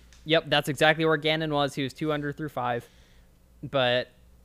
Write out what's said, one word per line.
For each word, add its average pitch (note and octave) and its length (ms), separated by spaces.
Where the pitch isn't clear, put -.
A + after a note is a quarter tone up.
yep, D#3+ 220
that's D3 220
exactly D#3 360
where D#3 120
Gannon D#3 360
was. C#3+ 220
He D3 80
was C3 100
two D#3 200
under D3 200
through D3+ 180
five. B2 380
But B2+ 440